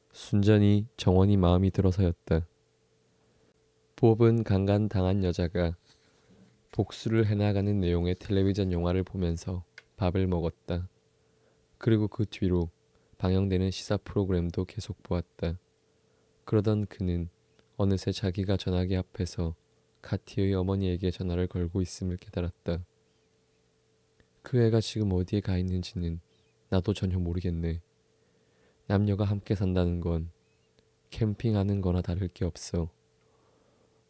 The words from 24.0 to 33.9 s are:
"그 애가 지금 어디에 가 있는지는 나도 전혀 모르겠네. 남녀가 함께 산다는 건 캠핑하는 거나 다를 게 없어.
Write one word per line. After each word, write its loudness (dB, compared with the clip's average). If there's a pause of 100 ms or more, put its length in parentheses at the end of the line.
"그 0
애가 4
지금 -2
어디에 0
가 -2
있는지는 -4 (500)
나도 0
전혀 -2
모르겠네. -4 (1040)
남녀가 2
함께 -2
산다는 0
건 -2 (800)
캠핑하는 0
거나 0
다를 -2
게 -6
없어. -4 (1200)